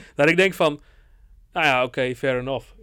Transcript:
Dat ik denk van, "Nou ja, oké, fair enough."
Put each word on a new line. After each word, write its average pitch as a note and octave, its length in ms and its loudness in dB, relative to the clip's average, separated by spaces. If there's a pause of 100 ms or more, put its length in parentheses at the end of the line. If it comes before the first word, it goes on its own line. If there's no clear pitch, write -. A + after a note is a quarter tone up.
(140)
Dat C#3+ 140 2
ik E3 80 2
denk F#3 180 2
van, D3 260 -2 (720)
"Nou E3 140 0
ja, B2+ 180 2
oké, B2+ 320 -4
fair B2+ 220 -2
enough." B2+ 280 -8 (160)